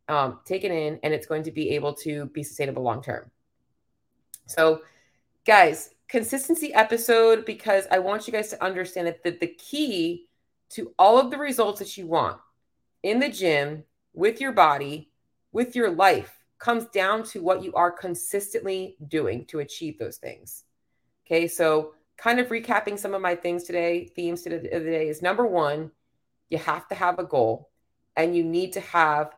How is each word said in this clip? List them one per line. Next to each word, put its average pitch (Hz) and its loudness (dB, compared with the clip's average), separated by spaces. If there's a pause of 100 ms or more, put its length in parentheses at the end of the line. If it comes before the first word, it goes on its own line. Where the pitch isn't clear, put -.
um, 139 -2
taken 190 -4
in, 156 -4
and 156 0
it's 151 -6
going 156 -4
to 156 -10
be 156 -4
able 147 -2
to 147 -8
be 147 -10
sustainable 135 -6
long-term. 123 -6 (1200)
So, 160 2 (640)
guys, 170 6 (140)
consistency 277 -2
episode, 226 4
because 202 0
I 185 4
want 208 -4
you - -10
guys 214 -2
to - -8
understand 185 -4
that 170 -4
the, 175 -2
the 170 -6
key 185 -4 (420)
to - -10
all 214 10
of 247 2
the 277 -6
results 233 0
that - -12
you 180 -12
want 135 0 (640)
in 214 0
the 285 0
gym, 151 0 (300)
with 226 0
your 269 -4
body, 151 2 (400)
with 240 0
your 226 2
life, 170 2 (240)
comes 233 -2
down 202 0
to 190 -12
what 180 0
you 190 -10
are 175 4
consistently 190 -6 (120)
doing 123 -2
to 156 -8
achieve 151 -10
those - -10
things. - -16 (640)
Okay, 165 2
so 156 2 (220)
kind 240 2
of 247 0
recapping 220 -2
some 196 -6
of 190 -4
my 175 0
things 175 -4
today, 175 -2
themes 170 -6
today, 165 -8
of 165 -4
the 160 -6
day 156 -2
is, 151 -8
number 208 0
one, 156 0 (580)
you 160 -2
have 156 -4
to 196 -6
have 180 0
a 175 -4
goal, 117 0 (460)
and 170 2
you 170 2
need 175 -2
to 196 -4
have 151 2